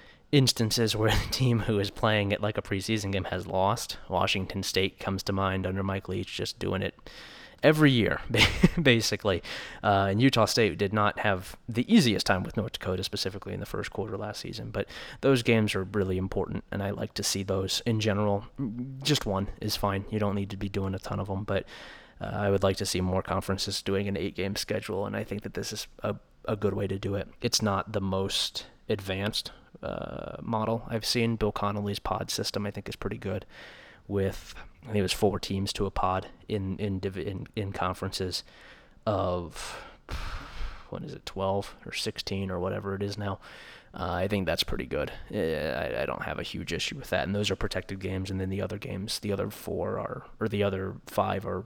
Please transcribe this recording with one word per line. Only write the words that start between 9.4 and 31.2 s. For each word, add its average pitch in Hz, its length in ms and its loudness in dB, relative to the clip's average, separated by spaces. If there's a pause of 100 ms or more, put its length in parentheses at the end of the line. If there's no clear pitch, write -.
Uh, 98 280 6
and 104 120 4
Utah 123 220 8
State 101 340 4
did 101 140 2
not 104 280 4
have 95 360 0 (120)
the 120 240 2
easiest 123 340 6
time 92 160 4
with - 140 -4
North 104 160 -2
Dakota, - 300 -2
specifically 98 520 -4
in 98 60 -6
the 101 60 -6
first 101 240 -6
quarter 104 260 -4
last 104 240 -8
season. 110 300 -8
But 107 180 -4 (320)
those 131 220 6
games 110 320 6
are 95 100 0
really 95 340 0
important, - 520 -2
and 98 120 -2
I 101 80 -2
like 104 240 -6
to 104 80 -4
see 98 200 -2
those 95 440 0
in 110 140 2
general. 104 440 2 (580)
Just 143 240 2
one 98 220 0 (120)
is 104 160 -2
fine. 98 340 0
You 110 80 0
don't 104 160 2
need 98 160 -2
to 101 60 -6
be 98 120 -4
doing 95 260 0
a 98 40 -4
ton 101 200 -6
of 98 120 -4
'em, 101 140 -2
but, 98 200 0 (560)
uh, 101 60 -6
I 101 240 0
would 98 120 4
like 98 140 4
to 98 100 -2
see 92 140 0
more 92 220 2
conferences 95 600 -2
doing 98 260 0
an 98 80 -2
eight-game 95 400 -2
schedule, 101 500 -2
and 101 100 -4
I 104 80 -2
think 101 180 -6
that 98 120 -10
this - 180 -6
is - 140 -8 (160)
a, 107 140 -2 (300)
a 110 100 0
good 101 180 2
way 101 120 0
to 98 120 -2
do 101 160 -2
it. 98 140 -4 (120)
It's - 220 0
not 101 300 2
the 104 80 0
most 95 640 -2 (220)
advanced, 98 640 -2 (320)
uh, - 580 -8
model 113 480 -2
I've 113 160 -4
seen. 117 320 2